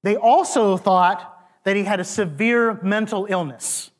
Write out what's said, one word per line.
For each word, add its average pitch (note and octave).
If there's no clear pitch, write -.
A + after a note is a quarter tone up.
They G#3
also A#3
thought F#3
that G3
he G3+
had G3
a F#3
severe A3
mental G#3
illness. E3